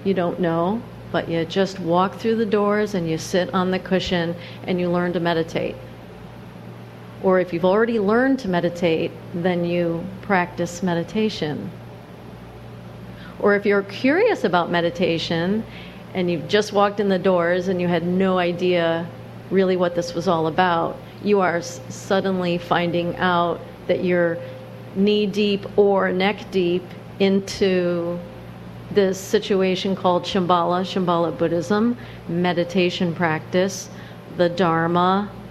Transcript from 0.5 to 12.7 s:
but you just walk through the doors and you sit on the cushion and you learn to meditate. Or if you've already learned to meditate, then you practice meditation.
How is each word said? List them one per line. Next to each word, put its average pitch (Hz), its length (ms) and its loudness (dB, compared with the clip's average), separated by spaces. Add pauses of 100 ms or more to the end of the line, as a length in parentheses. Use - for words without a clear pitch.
but - 160 -2
you 170 180 -2
just 190 340 -2
walk 180 360 2
through 226 200 0
the 226 100 0
doors 208 480 2
and 170 160 0
you 160 80 0
sit 180 360 -2
on 185 180 2
the 185 80 0
cushion 175 560 0 (300)
and 185 140 -2
you 180 100 0
learn 175 240 0
to 180 60 0
meditate. 165 560 0 (1500)
Or 185 160 4
if 180 140 -2
you've 170 120 0
already 226 340 4
learned 247 400 4
to 190 100 -6
meditate, 170 640 0 (220)
then 175 300 0
you 170 400 0 (180)
practice 175 640 -2
meditation. 170 880 -2 (1700)